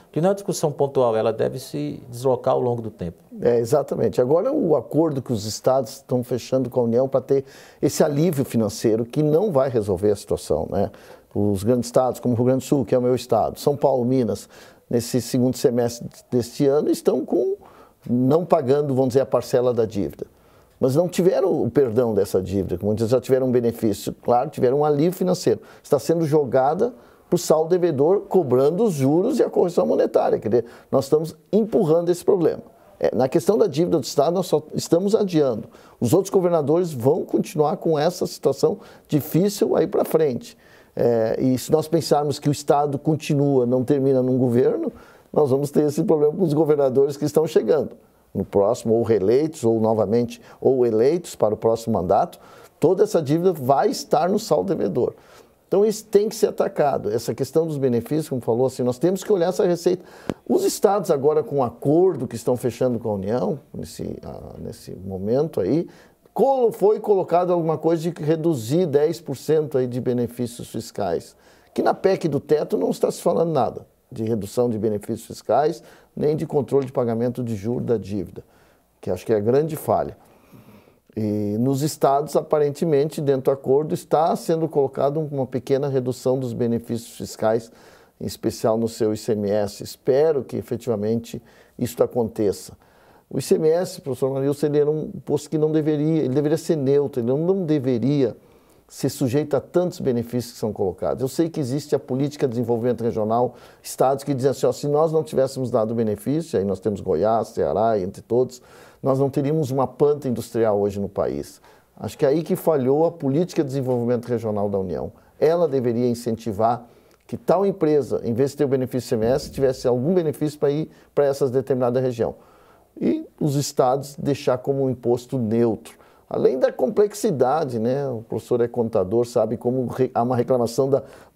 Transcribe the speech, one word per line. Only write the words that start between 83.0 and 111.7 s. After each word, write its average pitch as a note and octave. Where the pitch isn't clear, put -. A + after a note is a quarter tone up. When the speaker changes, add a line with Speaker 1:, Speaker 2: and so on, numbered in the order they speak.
Speaker 2:
dentro C#3
do C#3+
acordo, C#3
está E3+
sendo D#3+
colocado C#3
uma C#3+
pequena C3+
redução C3
dos B2+
benefícios A#2
fiscais, A2+
em -
especial A2+
no A2+
seu G#2+
I -
C A2+
M G#2
S. G#2
Espero C#3
que, A#2+
efetivamente, A2+
isto B2
aconteça. A2
O -
I C#3
C -
M E3+
S, F3+
professor C3
Marilson, C#3
ele D3
era D3
um D#3
imposto C#3+
que -
não D#3
deveria, D3+
ele B2+
deveria D3+
ser E3
neutro, C#3
ele A2+
não, C3
não F#3
deveria C3
ser -
sujeito C#3+
a B2
tantos F3
benefícios A#2+
que -
são A2
colocados. F#2
Eu C3+
sei E3
que E3
existe C#3+
a C3+
política C#3
de B2+
desenvolvimento A#2
regional, A2+
estados C#3
que D3
dizem C3
assim, B2+
ó, B2
se -
nós D3+
não D#3
tivéssemos C3
dado A#2
benefício, A#2
aí F#2+
nós G2
temos G2+
Goiás, F#2+
Ceará, F#2+
entre F#2+
todos, B2
nós C3
não C3+
teríamos D3
uma C3
planta D3
industrial A2+
hoje G2+
no G2
país. C#2+